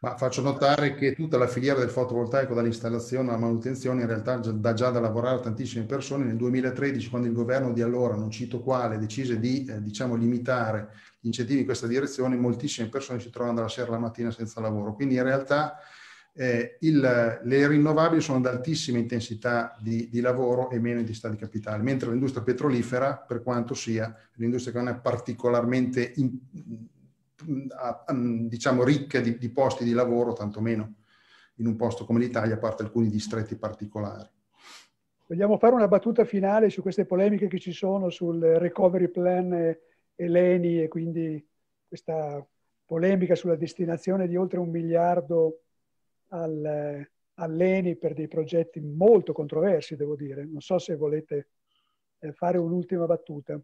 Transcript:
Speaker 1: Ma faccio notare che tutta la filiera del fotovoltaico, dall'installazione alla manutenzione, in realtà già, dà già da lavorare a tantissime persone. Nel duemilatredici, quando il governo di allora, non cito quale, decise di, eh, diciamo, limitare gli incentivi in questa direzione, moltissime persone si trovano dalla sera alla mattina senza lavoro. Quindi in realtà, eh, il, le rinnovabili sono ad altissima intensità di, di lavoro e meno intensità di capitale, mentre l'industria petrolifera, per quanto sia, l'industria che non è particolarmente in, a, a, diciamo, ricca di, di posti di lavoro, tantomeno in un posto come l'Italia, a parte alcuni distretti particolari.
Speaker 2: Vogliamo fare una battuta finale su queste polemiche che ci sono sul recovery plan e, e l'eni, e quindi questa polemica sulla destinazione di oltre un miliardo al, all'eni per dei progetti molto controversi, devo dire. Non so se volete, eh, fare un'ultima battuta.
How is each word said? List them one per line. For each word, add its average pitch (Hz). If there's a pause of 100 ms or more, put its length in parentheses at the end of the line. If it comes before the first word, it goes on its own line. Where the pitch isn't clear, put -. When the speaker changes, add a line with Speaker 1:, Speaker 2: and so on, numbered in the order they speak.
Speaker 1:
Ma 123
faccio 131
notare 139
che 139
tutta 156
la 123
filiera 135
del 123
fotovoltaico, 123
dall'installazione 117
alla 117
manutenzione, 123
in 113
realtà 113
già, 113
dà 110
già 123
da 120
lavorare 117
a 117
tantissime 113
persone. 139
Nel 113
duemilatredici, 127
quando 120
il 117
governo 120
di 117
allora, 120
non 107
cito 120
quale, 120
decise 113
di, 127
eh, 110
diciamo, 117
limitare 117 (300)
gli 117
incentivi 123
in 120
questa 120
direzione, 127
moltissime 120
persone 131
si 117
trovano 120
dalla 113
sera 120
alla 117
mattina 117
senza 110
lavoro. 107
Quindi 135
in 127
realtà, 139 (560)
eh, 123
il, 127
le 135
rinnovabili 156
sono 143
ad 127
altissima 123
intensità 117
di, 113
di 117
lavoro 123
e 120
meno 120
intensità 110
di 107
capitale, 107
mentre 127
l'industria 131
petrolifera, 127
per -
quanto 120
sia, 110 (200)
l'industria 120
che 120
non 123
è 120
particolarmente 120
in, 127 (1400)
a, 123
a, -
diciamo, 120
ricca 135
di, 117
di 120
posti 131
di 117
lavoro, 120
tantomeno 110 (640)
in 117
un 110
posto 110
come 117
l'Italia, 113
a 107
parte 110
alcuni 113
distretti 107
particolari. 104 (1000)
Speaker 2:
Vogliamo 202
fare 233
una 214
battuta 214
finale 208
su 185
queste 190
polemiche 196
che 180
ci 175
sono 190
sul 170
recovery 175
plan 180
e, 165 (360)
e 175
l'eni, 175
e 160
quindi 165 (400)
questa 151 (400)
polemica 180
sulla 170
destinazione 175
di 175
oltre 185
un 175
miliardo 165 (680)
al, 151 (280)
all'eni 175
per 160
dei 151
progetti 165
molto 165
controversi, 156
devo 147
dire. 139
Non 156
so 185
se 170
volete, 147 (720)
eh, 151
fare 180
un'ultima 175
battuta. 151